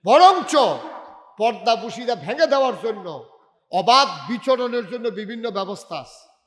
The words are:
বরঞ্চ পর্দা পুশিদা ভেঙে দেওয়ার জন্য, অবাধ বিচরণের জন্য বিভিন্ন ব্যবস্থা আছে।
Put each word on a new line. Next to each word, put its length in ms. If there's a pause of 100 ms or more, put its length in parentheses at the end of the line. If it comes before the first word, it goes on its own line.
বরঞ্চ 520 (800)
পর্দা 380
পুশিদা 380
ভেঙে 320
দেওয়ার 260 (100)
জন্য, 420 (480)
অবাধ 360 (200)
বিচরণের 640
জন্য 180
বিভিন্ন 420
ব্যবস্থা 460
আছে। 320 (180)